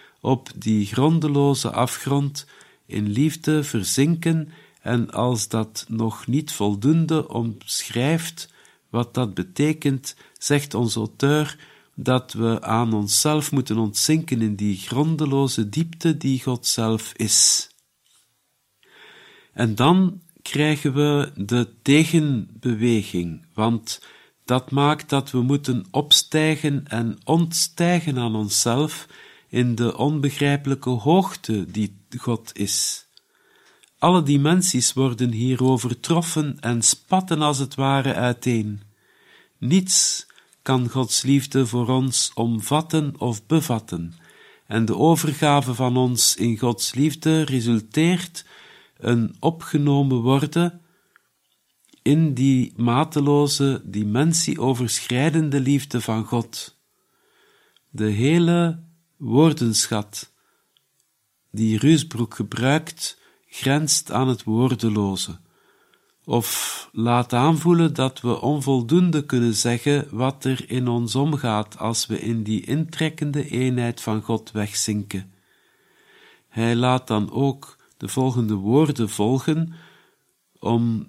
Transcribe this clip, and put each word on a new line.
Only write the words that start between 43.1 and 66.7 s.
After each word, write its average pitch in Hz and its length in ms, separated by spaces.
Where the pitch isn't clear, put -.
of 117 280
bevatten, 104 680
en 110 180
de 110 120
overgave 143 760
van 123 220
ons 123 400
in 113 220
Gods - 360
liefde 160 480
resulteert 131 1040
een 117 440
opgenomen 143 800
worden 151 600
in 151 320
die 127 420
mateloze, 143 1080
dimensieoverschrijdende 135 1800
liefde 131 400
van 110 240
God. - 540
De 107 180
hele 165 760
woordenschat 120 1160
die 110 280
Ruusbroek 139 560
gebruikt, 135 920
grenst - 640
aan 127 180
het 123 160
woordeloze, 107 920
of - 680